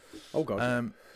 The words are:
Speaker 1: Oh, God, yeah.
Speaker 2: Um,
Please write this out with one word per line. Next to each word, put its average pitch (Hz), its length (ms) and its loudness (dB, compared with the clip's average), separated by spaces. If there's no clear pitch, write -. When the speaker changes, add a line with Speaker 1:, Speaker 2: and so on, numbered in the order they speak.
Speaker 1:
Oh, 156 100 4
God, 104 160 0
yeah. 123 180 2
Speaker 2:
Um, 117 160 -2